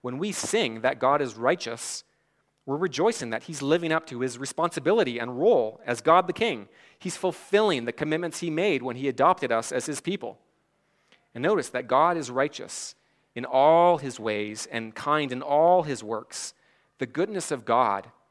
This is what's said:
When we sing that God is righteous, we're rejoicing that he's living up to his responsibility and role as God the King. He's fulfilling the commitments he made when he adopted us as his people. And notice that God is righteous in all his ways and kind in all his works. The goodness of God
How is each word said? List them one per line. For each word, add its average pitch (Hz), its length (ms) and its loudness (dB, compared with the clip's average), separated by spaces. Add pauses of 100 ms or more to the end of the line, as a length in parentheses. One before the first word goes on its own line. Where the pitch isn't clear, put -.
When 123 160 -6
we 190 160 -4
sing 123 480 -2
that 123 180 0
God 139 220 2
is 117 140 -6
righteous, 117 680 -4 (640)
we're 135 100 -4
rejoicing 160 540 -2
that 113 140 -6
he's 147 180 -10
living 160 320 0
up 160 140 0
to 123 120 -10
his 123 180 -4
responsibility 156 800 0
and 123 200 -6
role 151 460 2
as - 160 -2
God 170 260 6
the 180 60 -4
King. 147 340 -2 (320)
He's 180 160 -8
fulfilling 185 720 0
the 120 80 -4
commitments 156 460 -4
he 170 100 -4
made 160 320 0
when 123 160 -6
he 135 100 -4
adopted 131 460 2
us 113 180 -2
as 127 140 -2
his 147 160 -6
people. 123 400 -6 (920)
And 120 80 -8
notice 165 280 0
that 127 180 -6
God 156 280 4
is 139 140 -6
righteous 131 680 -4 (380)
in 120 100 -8
all 160 540 6
his 135 220 -8
ways 107 480 -4
and 113 260 -8
kind 147 380 0
in 127 100 -6
all 160 420 4
his 135 200 -6
works. - 500 -10 (460)
The 127 80 -6
goodness 185 420 -4
of 123 160 -6
God 117 460 0 (200)